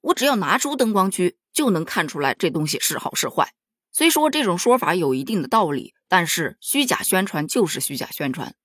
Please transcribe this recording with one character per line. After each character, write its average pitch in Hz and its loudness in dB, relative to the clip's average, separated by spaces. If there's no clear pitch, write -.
我 330 2
只 - -6
要 277 4
拿 180 2
出 277 -4
灯 226 2
光 196 4
区， 180 0
就 285 2
能 170 2
看 165 -2
出 147 -8
来 135 2
这 - 0
东 151 -2
西 147 -4
是 - -2
好 - -8
是 - -4
坏。 - -2
虽 - 4
说 302 4
这 294 -2
种 175 2
说 240 4
法 175 0
有 151 2
一 131 -4
定 190 -2
的 135 -6
道 180 2
理， - -8
但 180 4
是 151 -2
虚 277 0
假 - -2
宣 190 2
传 156 -4
就 190 2
是 123 -6
虚 135 -6
假 - -8
宣 143 -6
传， - -8